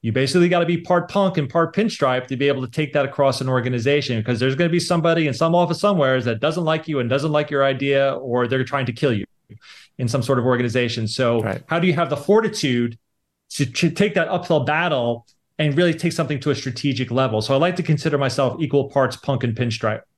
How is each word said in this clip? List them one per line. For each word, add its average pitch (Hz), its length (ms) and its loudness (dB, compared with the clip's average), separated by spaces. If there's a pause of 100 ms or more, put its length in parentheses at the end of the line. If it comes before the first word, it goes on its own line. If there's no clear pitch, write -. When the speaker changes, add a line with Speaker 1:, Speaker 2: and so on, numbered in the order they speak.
Speaker 1:
you 117 100 -4
basically 135 380 2
gotta 175 160 2
be 170 120 0
part 175 300 0
punk 190 300 0
and 139 100 -2
part 165 280 0
pinstripe 131 520 0
to 135 80 -6
be 139 120 0
able 131 180 0
to 120 60 -12
take 151 220 -4
that 143 120 2
across 135 360 0
an 127 60 -4
organization, 127 680 0
because 113 220 -2
there's 131 160 0
gonna 170 160 0
be 175 80 2
somebody 165 480 2
in 131 80 -2
some 165 180 2
office 175 260 2
somewhere 143 400 2
that 113 200 -2
doesn't 156 260 -2
like 156 220 0
you 147 120 -2
and 120 120 -2
doesn't 135 200 0
like 151 200 0
your 139 120 2
idea, 139 520 2
or 123 320 -2
they're 131 160 0
trying 131 240 -2
to 131 40 -4
kill 123 220 0
you 101 120 -2 (720)
in 127 80 -2
some 123 160 -2
sort 135 160 2
of 120 80 0
organization. 120 600 0
So 117 360 0
Speaker 2:
Right. 104 240 -4
Speaker 1:
how 165 100 -2
do 170 80 0
you 175 80 4
have 165 160 0
the 143 80 -2
fortitude 127 800 2 (540)
to, 143 160 -2
to - 240 0
take 202 240 0
that 170 140 2
uphill 165 320 0
battle 135 680 -2 (320)
and 147 180 2
really 175 160 4
take 165 200 -2
something 147 260 -2
to 147 100 -2
a 135 60 2
strategic 127 560 -4
level? 120 320 0
So 135 100 -2
I 135 40 2
like 175 180 2
to 180 80 -4
consider 147 340 0
myself 135 420 -2
equal 143 300 0
parts 131 260 0
punk 135 280 -4
and 117 120 -2
pinstripe. 110 460 -4 (160)